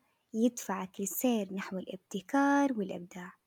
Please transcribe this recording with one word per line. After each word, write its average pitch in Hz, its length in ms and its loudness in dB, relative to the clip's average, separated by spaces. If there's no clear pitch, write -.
يدفعك 220 680 0
للسير 202 540 0
نحو 190 240 -4
الابتكار 277 960 2
والإبداع. 180 600 -6